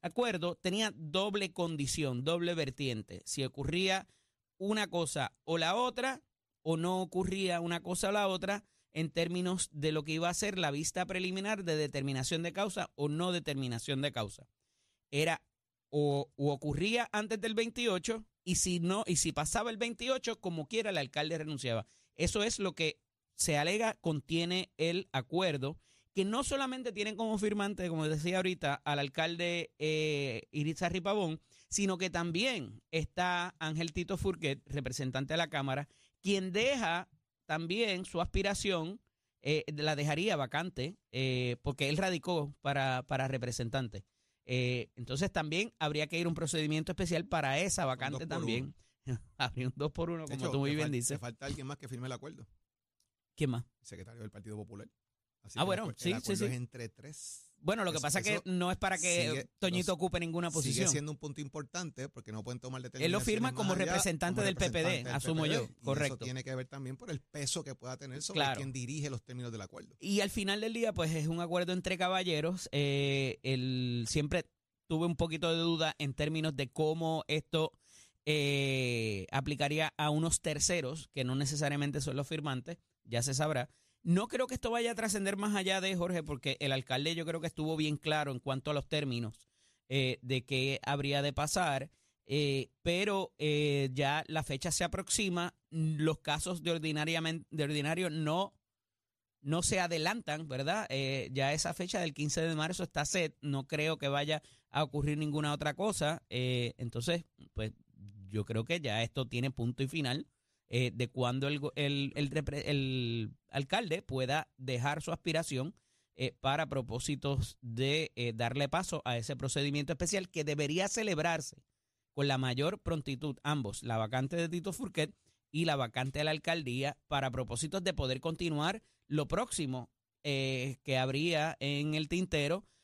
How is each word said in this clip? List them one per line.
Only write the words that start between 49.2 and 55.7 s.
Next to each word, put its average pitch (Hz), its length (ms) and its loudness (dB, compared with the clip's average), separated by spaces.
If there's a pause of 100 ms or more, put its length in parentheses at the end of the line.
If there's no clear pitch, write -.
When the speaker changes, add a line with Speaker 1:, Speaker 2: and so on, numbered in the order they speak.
Speaker 1:
<laughs> - 100 -20
Habría 127 300 -2
un 127 100 -2
dos 143 160 -2
por 165 160 -4
uno, 165 160 -4
Speaker 2:
De 143 80 -10
Speaker 1:
como 131 140 -4
Speaker 2:
hecho, 147 60 -2
Speaker 1:
tú 139 80 2
muy 139 100 2
Speaker 2:
te 147 60 0
Speaker 1:
bien 151 120 0
Speaker 2:
fal-, 147 40 0
Speaker 1:
dices. 120 160 0
Speaker 2:
te 123 100 -2
falta 117 260 -10
alguien 135 220 -6
más 139 100 -8
que 139 100 -16
firme 123 200 -8
el 131 60 -6
acuerdo. 123 360 -12 (880)
Speaker 1:
¿Quién 147 140 0
más? 123 140 -4 (180)
Speaker 2:
El - 40 -20
secretario 113 360 -16
del 107 80 -10
Partido 107 260 -12
Popular. 104 320 -6 (540)
Así 110 160 -14
Speaker 1:
Ah, 135 40 4
Speaker 2:
que 180 40 2
Speaker 1:
bueno, 185 180 0